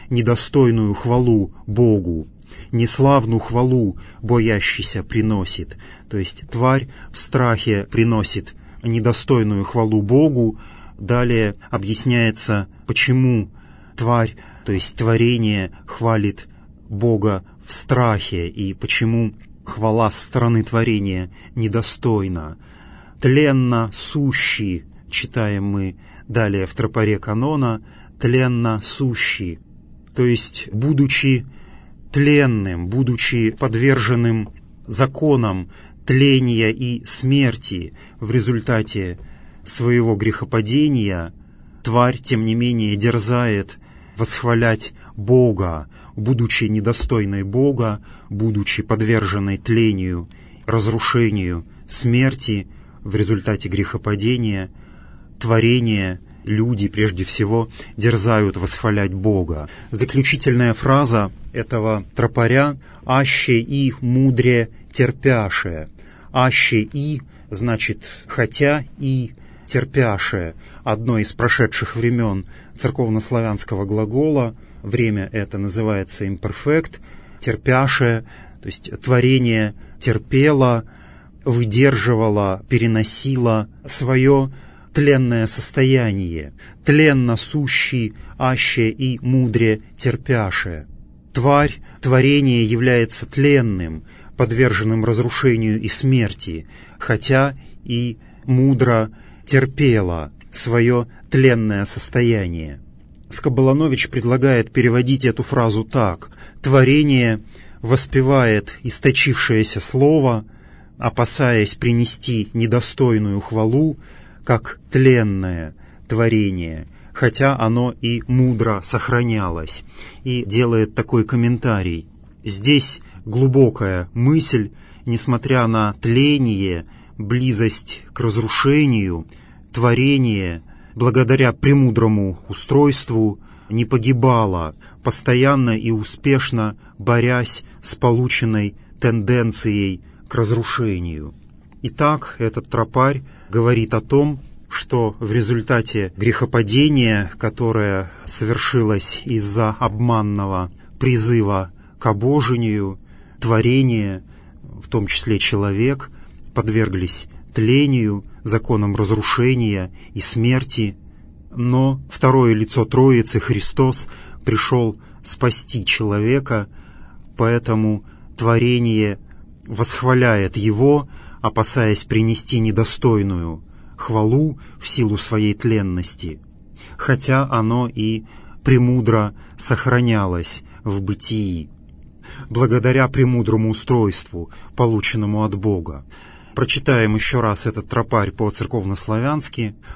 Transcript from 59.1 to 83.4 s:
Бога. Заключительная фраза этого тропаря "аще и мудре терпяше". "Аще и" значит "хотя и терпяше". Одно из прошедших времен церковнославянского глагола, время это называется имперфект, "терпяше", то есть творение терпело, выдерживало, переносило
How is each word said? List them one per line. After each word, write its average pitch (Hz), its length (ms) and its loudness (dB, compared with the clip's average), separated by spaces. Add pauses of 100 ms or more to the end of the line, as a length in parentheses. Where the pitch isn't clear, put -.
Бога. 92 560 -2 (220)
Заключительная 127 840 0
фраза 120 600 2 (200)
этого 110 520 -4 (100)
тропаря 127 640 0 (260)
"аще 131 560 0
и 135 400 -2
мудре 123 720 2 (220)
терпяше". 110 960 -2 (440)
"Аще 127 500 2
и" 143 400 -6 (280)
значит 110 540 -4 (240)
"хотя 139 560 0 (140)
и 131 340 -2 (340)
терпяше". 104 880 -2 (300)
Одно 113 340 -2
из 107 140 -2
прошедших - 640 -2
времен 113 480 0 (320)
церковнославянского 110 1080 -2
глагола, 117 720 0 (280)
время 104 480 -2
это 104 260 -6
называется 101 680 -4
имперфект, 127 720 -4 (400)
"терпяше", 127 840 0 (380)
то - 40 -12
есть - 240 -14 (100)
творение 123 760 2 (240)
терпело, 131 840 2 (600)
выдерживало, 113 1200 2
переносило 113 1000 0 (160)